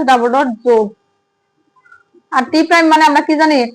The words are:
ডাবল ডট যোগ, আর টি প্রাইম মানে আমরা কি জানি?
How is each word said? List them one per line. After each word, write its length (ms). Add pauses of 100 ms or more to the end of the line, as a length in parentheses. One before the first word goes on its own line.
ডাবল 260
ডট 120 (180)
যোগ, 200 (1500)
আর 160
টি 80 (100)
প্রাইম 240
মানে 160
আমরা 180
কি 140
জানি? 180 (160)